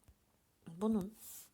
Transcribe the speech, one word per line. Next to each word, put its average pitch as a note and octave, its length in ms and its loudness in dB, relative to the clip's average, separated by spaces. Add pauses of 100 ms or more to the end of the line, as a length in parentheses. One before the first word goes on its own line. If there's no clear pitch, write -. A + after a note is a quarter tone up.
(680)
bunun G3+ 500 2 (360)